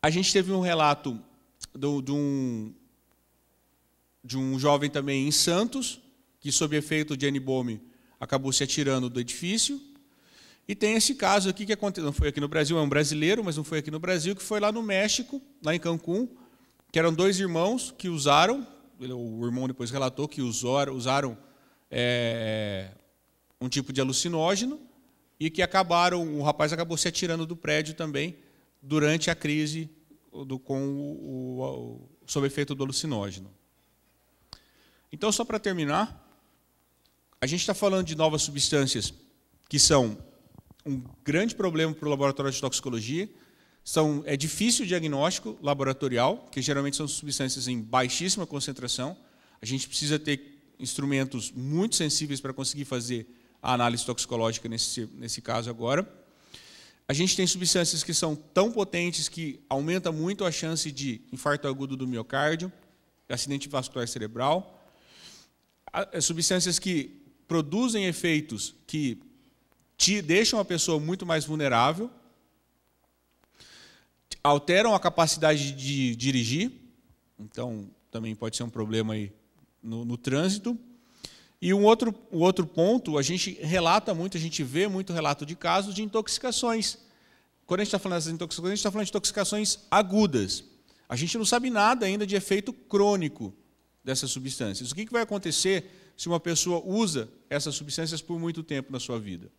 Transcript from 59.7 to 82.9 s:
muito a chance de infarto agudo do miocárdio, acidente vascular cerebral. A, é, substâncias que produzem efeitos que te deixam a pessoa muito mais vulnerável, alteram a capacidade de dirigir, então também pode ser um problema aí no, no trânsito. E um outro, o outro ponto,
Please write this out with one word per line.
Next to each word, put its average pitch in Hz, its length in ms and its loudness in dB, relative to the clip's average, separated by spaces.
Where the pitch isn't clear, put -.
muito 185 320 -2
a 170 80 0
chance 160 400 -4
de 131 280 -6
infarto 143 340 0
agudo 135 300 -4
do 131 100 -6
miocárdio, 147 640 -2
acidente 139 400 -4
vascular 127 380 -4
cerebral. 123 880 -4
A, - 200 -4
é, 180 80 -4
substâncias 175 580 0
que 165 420 -4
produzem 190 580 0
efeitos 156 720 -2
que 139 340 -2
te 202 260 2
deixam 208 380 4
a 196 40 2
pessoa 165 360 0
muito 180 260 -4
mais 160 180 2
vulnerável, 151 640 2
alteram 175 520 4
a 185 60 4
capacidade 156 720 4
de 135 420 0
dirigir, 131 560 0
então 110 520 -10
também 110 280 -8
pode 110 200 -6
ser - 60 -4
um 117 80 -6
problema 110 440 -2
aí 104 180 -6
no, 113 220 -8
no 120 120 -4
trânsito. 190 640 0
E 180 120 4
um 202 100 4
outro, 226 300 6
o 180 80 -4
outro 180 280 4
ponto, 170 520 2